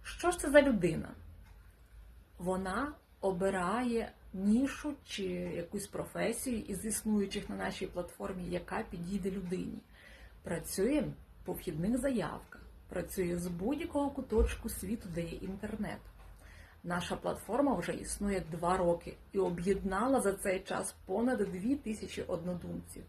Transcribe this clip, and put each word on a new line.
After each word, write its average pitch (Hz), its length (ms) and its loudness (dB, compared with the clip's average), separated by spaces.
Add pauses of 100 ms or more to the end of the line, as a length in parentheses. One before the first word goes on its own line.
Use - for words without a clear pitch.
Що - 280 0
ж 349 80 -2
це 302 120 -2
за 285 120 12
людина? 180 460 2 (1300)
Вона 190 540 -2 (280)
обирає 196 920 2 (200)
нішу 247 640 4 (100)
чи - 280 -6
якусь 180 540 -4
професію 202 760 -2
із 190 240 -6
існуючих 208 640 0
на 196 80 -6
нашій 190 300 -4
платформі, 180 640 -6
яка 175 420 -2
підійде 180 400 -2
людині. 185 480 -4 (640)
Працює 196 640 0 (400)
по 180 80 -6
вхідних 180 460 0
заявках, 254 640 -2 (280)
працює 175 480 -2
з 175 100 -2
будь-якого 277 640 0
куточку 233 580 2
світу, 208 460 -6
де 170 80 -2
є 165 140 -6
інтернет. 202 640 -4 (840)
Наша 175 320 -2
платформа 233 580 2
вже 170 180 -2
існує 196 480 0
два 170 360 2
роки 175 400 2 (160)
і 202 60 2
об'єднала 190 840 4
за 196 120 4
цей 190 280 0
час 185 340 -4 (120)
понад 226 320 2
дві 196 380 2
тисячі 214 460 -6
однодумців. 175 880 -4